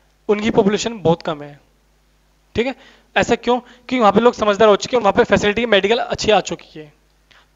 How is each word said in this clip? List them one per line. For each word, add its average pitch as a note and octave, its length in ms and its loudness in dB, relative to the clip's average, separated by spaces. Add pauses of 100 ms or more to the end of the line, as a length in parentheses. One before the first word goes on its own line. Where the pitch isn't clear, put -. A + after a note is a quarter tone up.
(300)
उनकी G#3 220 -2
population G#3+ 480 0
बहुत E3 220 0
कम D3+ 220 -8
है, C#3+ 160 -20 (960)
ठीक A#3+ 120 -2
है। C4 80 -6 (400)
ऐसा G#3 200 0
क्यों? A#3+ 240 -2
क्योंकि - 400 -8
वहाँ G#3 140 4
पे G#3 60 2
लोग A#3 160 4
समझदार G#3+ 340 2
हो G3 60 6
चुके - 200 -4
हैं, A3+ 80 0
वहाँ G3 100 2
पे A#3+ 120 2
फैसिलिटी G#3 420 0
medical G3+ 300 0
अच्छी - 340 -4
आ G3 100 4
चुकी - 380 -12
है, D3+ 120 -20 (640)